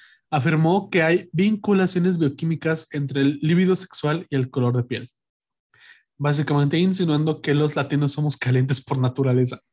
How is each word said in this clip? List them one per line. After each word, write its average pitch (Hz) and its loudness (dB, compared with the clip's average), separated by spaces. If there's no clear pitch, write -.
afirmó 160 2
que 175 2
hay 165 2
vinculaciones 185 0
bioquímicas 160 -2
entre 143 -4
el 143 2
libido 180 2
sexual 160 -4
y 143 -4
el 127 -2
color 123 -2
de 120 0
piel. 123 -10
Básicamente 143 0
insinuando 160 0
que 143 0
los 151 0
latinos 143 0
somos 151 -2
calientes 127 0
por 151 -6
naturaleza. 127 0